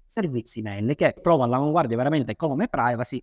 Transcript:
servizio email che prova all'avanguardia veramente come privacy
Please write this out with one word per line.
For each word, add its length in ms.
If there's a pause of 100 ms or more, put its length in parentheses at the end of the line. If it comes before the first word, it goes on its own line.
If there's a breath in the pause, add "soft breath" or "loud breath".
servizio 540
email 340
che 260
prova 240
all'avanguardia 520
veramente 380
come 340
privacy 540